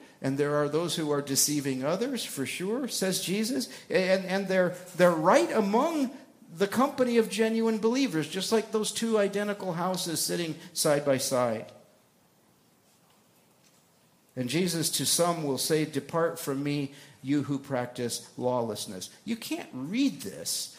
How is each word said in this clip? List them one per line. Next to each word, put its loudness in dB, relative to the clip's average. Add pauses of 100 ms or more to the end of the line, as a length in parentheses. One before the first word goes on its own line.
(220)
and 0
there 2
are 2
those -2
who -2
are 2
deceiving 0
others, -2
for -6
sure, -4
says -2
Jesus. -2 (200)
And, 2
and -2
they're, 2 (220)
they're 8
right 6
among 2 (460)
the 2
company 2
of 4
genuine 2
believers, 2
just -6
like 2
those 0
two 0
identical 0
houses -2
sitting -2 (180)
side 2
by 4
side. 0 (2750)
And -4
Jesus 0
to -2
some 0
will 0
say, 0
"Depart -2
from -4
me, -2 (320)
you 2
who -2
practice -4
lawlessness." -4 (140)
You -4
can't -8
read -2
this -8